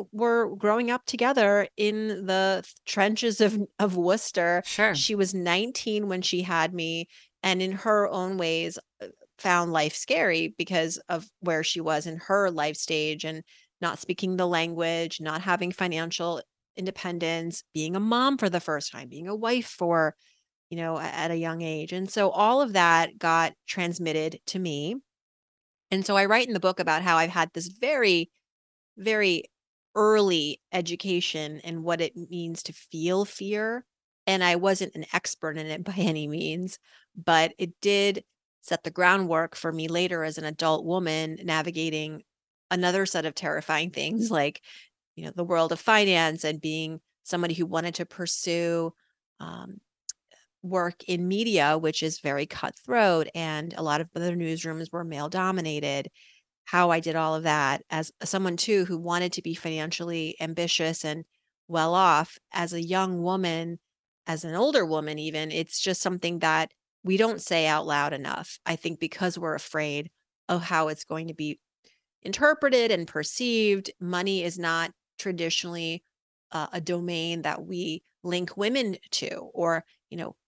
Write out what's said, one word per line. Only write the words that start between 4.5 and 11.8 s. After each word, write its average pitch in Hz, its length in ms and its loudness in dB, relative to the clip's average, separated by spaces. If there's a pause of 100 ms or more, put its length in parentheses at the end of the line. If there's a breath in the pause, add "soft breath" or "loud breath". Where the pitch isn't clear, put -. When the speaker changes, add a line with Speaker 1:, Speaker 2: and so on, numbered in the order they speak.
Speaker 2:
Sure. 208 300 2
Speaker 1:
She 147 200 0
was 196 200 2
nineteen 208 760 0
when 185 140 -2
she 175 180 0
had 170 320 2
me, 165 340 -4 (360 soft breath)
and 185 180 2
in 185 120 -2
her 208 360 2
own 185 300 -2
ways, 165 400 -2 (220)
uh, - 80 -12 (300)
found 175 340 2
life 156 220 2
scary 190 600 0
because 165 400 0 (140)
of 170 180 -4 (120)
where 165 220 0
she 165 200 -4